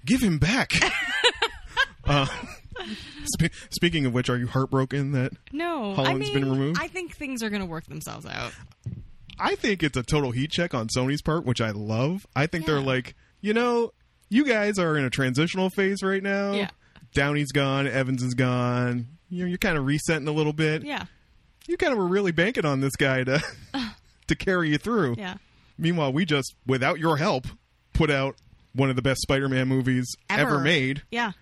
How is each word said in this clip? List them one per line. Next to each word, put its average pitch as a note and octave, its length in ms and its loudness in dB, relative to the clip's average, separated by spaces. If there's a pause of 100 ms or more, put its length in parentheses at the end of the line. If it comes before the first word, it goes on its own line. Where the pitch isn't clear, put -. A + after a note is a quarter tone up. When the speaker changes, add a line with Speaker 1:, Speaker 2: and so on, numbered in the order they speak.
Speaker 1:
give B3 160 4
him F3 180 4
back. G3+ 380 2
Speaker 2:
<laughs> - 40 4 (1200)
Speaker 1:
Uh, C#3 200 4 (1080)
spe-, E3 200 0 (160)
speaking E3 360 0
of B2 80 0
which, B2 160 0
are B2 80 0
you A#2+ 80 -2
heartbroken C3+ 680 -2
that C3 180 0 (220)
Speaker 2:
No, D4 420 -4
Speaker 1:
Holland's C3+ 340 0
Speaker 2:
I C3+ 40 -4
mean, C#3 100 2
Speaker 1:
been C3+ 80 0
removed? C#3 300 0
Speaker 2:
I D#4+ 80 -6
think F4+ 260 -10
things C4 260 -8
are A3 80 -4
gonna G3+ 160 -4
work E3 200 -10
themselves - 400 -12
out. A#2+ 260 -8 (880)
Speaker 1:
I B3+ 160 0
think G#3 280 0
it's D3 120 0
a E3 80 0
total C#3+ 280 0
heat C3 200 -2
check F3 220 -2
on A2 160 -2
Sony's C3 320 0
part, E3 240 0
which A#2+ 160 0
I A2 100 0
love. A2+ 640 -2
I C3+ 120 2
think D#3+ 180 -4
they're D3+ 140 2
Speaker 2:
Yeah. C3+ 60 -2
Speaker 1:
like, B2+ 300 -2 (240)
you G#3 140 0
know, A#3 400 2 (340)
you B3 160 6
guys G#3+ 360 2
are D#3+ 180 2
in C#3 80 2
a B2 40 0
transitional D#3+ 600 2
phase G3 340 0
right G3 180 0
now. G3+ 300 -2
Speaker 2:
Yeah. G3+ 200 -2 (420)
Speaker 1:
Downey's C#3+ 400 0
gone, C#3 340 2
Evans B2+ 340 0
is B2+ 120 -2
gone. B2 760 0 (220)
You F3+ 140 -6
know, F3+ 60 -2
you're F3 80 -4
kinda F3 220 0
resetting D3 480 0
a D3+ 60 -2
little D3+ 180 2
bit. D#3 320 0
Speaker 2:
Yeah. B3 220 -8 (640)
Speaker 1:
You F4 80 -2
kinda D4+ 180 2
were F#3+ 120 2
really F#3+ 260 2
banking F#3 320 2
on C3+ 160 2
this C#3 160 -2
guy C3 260 2
to, C3+ 180 2 (320)
<laughs> - 540 -8
to - 80 2
carry F3 360 0
you D3 60 2
through. F3+ 400 0
Speaker 2:
Yeah. F3+ 180 -8 (420)
Speaker 1:
Meanwhile, D#3+ 340 2
we D#3 140 2
just, D3 280 0 (140)
without C3+ 320 2
your D#3+ 160 4
help, C#3+ 320 0 (460)
put D#3 180 4
out C3+ 240 0 (380)
one C3+ 160 2
of B2+ 80 0
the B2+ 40 -2
best C3 200 0
Spider-Man C3+ 480 0
movies B2+ 360 2 (240)
ever - 120 2 (140)
Speaker 2:
Ever. C#3 40 2
Speaker 1:
made. C3+ 500 2
Speaker 2:
Yeah. A#3 220 -2 (100)